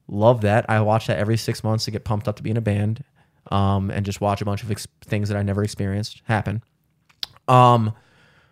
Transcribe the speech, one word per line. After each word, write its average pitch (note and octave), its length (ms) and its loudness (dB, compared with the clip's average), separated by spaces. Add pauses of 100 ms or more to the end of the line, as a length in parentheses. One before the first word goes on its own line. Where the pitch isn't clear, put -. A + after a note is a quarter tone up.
Love A2 360 4
that. G#2+ 260 2
I A2 140 2
watch G#2+ 240 0
that F2 120 -2
every G#2+ 200 0
six - 260 -6
months A2 220 -2
to - 40 -8
get G#2 140 -8
pumped G#2 240 -4
up G#2+ 80 -6
to - 60 -16
be G#2+ 80 -6
in A2+ 80 -2
a - 40 -2
band, G#2+ 400 -2 (480)
um, G2 400 0
and G2+ 140 -4
just G2 160 -6
watch G2+ 220 0
a - 20 -6
bunch G#2 180 -4
of G#2+ 80 -8
ex-, - 160 -6 (160)
things G#2 280 -4
that G2+ 80 -2
I G2+ 40 -2
never G2+ 220 -2
experienced G2+ 600 -6
happen. G#2+ 380 -4 (880)
Um, A#2+ 460 6 (580)